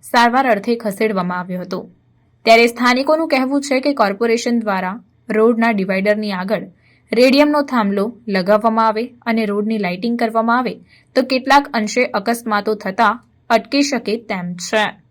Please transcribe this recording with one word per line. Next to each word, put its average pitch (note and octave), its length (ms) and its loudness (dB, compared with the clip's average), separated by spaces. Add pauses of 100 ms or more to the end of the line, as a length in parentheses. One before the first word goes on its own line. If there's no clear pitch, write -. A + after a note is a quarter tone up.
સારવાર A#3+ 500 2
અર્થે A3+ 240 -2
ખસેડવામાં F#3+ 640 -2
આવ્યો F3+ 220 -8
હતો. F3+ 180 -8 (640)
ત્યારે A#3 280 6
સ્થાનિકોનું C#4 600 0
કહેવું C4+ 340 0
છે C4 140 0
કે C#4+ 220 0
કોર્પોરેશન A#3 580 0
દ્વારા F#3+ 340 -4 (420)
રોડના A3+ 360 4
ડિવાઈડરની G3 640 -2
આગળ F#3+ 340 -4 (400)
રેડિયમનો C#4+ 540 4
થાંભલો G3+ 420 0 (220)
લગાવવામાં G#3+ 600 2
આવે A3 140 -2 (220)
અને A3+ 260 0
રોડની G#3 340 -2
લાઇટિંગ A#3 380 -2
કરવામાં A3+ 380 0
આવે, A3 120 -4 (420)
તો C4 160 2
કેટલાક C4+ 460 2
અંશે A3 260 -2 (100)
અકસ્માતો G#3+ 680 -2
થતા G#3 320 0 (360)
અટકી B3+ 380 0
શકે A#3+ 280 -4 (100)
તેમ F3+ 400 -8
છે. G#3+ 240 0 (220)